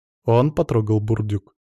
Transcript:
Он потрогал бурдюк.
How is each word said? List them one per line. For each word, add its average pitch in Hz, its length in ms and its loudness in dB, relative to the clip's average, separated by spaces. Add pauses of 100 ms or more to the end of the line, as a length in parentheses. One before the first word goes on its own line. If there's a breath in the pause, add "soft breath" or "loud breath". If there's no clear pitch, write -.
(240)
Он 120 300 2
потрогал 110 460 0
бурдюк. 107 560 -4 (200)